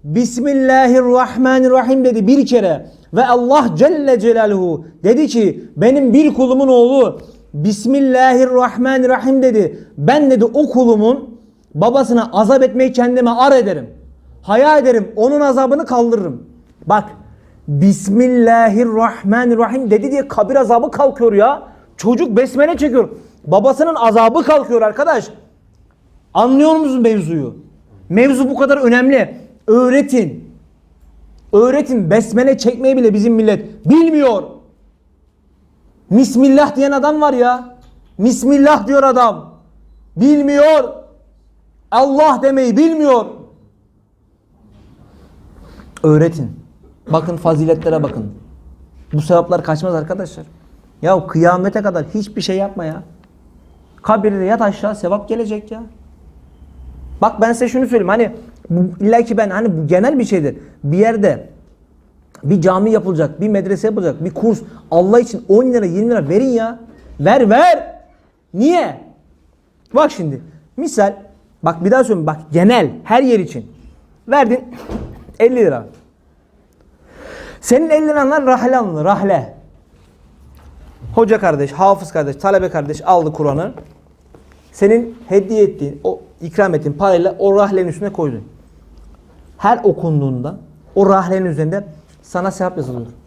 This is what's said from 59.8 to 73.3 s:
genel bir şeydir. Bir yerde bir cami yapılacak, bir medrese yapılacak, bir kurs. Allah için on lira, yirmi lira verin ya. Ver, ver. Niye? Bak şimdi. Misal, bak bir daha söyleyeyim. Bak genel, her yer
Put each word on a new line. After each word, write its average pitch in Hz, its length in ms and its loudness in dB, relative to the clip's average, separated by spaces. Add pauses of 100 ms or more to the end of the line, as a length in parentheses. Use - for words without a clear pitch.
genel 208 320 0
bir 240 60 0
şeydir. 160 320 -2 (280)
Bir 147 140 -2
yerde 208 500 0 (960)
bir 170 160 0
cami 190 300 0
yapılacak, 170 500 -2
bir 202 80 -4
medrese 196 380 -4
yapılacak, 175 380 -4
bir 180 100 -8
kurs. 214 280 -2 (280)
Allah 190 300 4
için - 280 -8
on 247 240 4
lira, 226 140 0
yirmi 196 240 -2
lira 190 180 -2
verin 214 200 0
ya. 226 300 -4 (420)
Ver, 214 300 2
ver. 311 440 2 (600)
Niye? 233 460 -2 (920)
Bak 302 160 2
şimdi. 151 300 -8 (360)
Misal, 214 360 -2 (500)
bak 165 220 -4
bir 196 60 0
daha 254 140 2
söyleyeyim. 180 220 -2
Bak 156 120 -4 (140)
genel, 180 380 2 (140)
her 240 180 2
yer 247 160 2